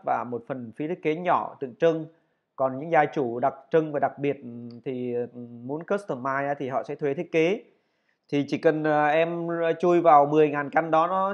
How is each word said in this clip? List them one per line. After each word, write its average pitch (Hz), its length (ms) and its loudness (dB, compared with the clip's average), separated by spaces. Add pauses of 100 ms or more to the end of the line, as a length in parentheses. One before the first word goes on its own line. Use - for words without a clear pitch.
và 123 180 -2
một 120 240 -8
phần 123 280 -10
phí 151 120 -6
thiết 175 160 -8
kế 156 120 0
nhỏ 165 440 -2
tượng 123 160 -10
trưng. 160 300 2 (500)
Còn 131 240 -2
những 165 120 -10
gia 151 140 6
chủ 123 340 -4
đặc 135 140 0 (180)
trưng 156 200 2
và 143 80 -2
đặc 135 200 0
biệt, 143 240 -2
ừ, 120 260 -14 (160)
thì, 123 280 -4
ừ, 120 140 -4 (360)
muốn 143 180 -8
customize 139 680 -4
á, 143 120 -2
thì 131 100 -6
họ 120 140 -4
sẽ 147 120 -10
thuê 143 180 -2
thiết 165 180 -6
kế. 165 320 2 (680)
Thì 143 160 0
chỉ 143 100 -2
cần, 156 260 2
ờ, 151 240 2
em 165 400 0 (320)
chui 175 220 4
vào 151 240 8
mười 151 240 4
ngàn 143 200 -4
căn 165 220 0
đó, 160 160 4
nó 190 260 0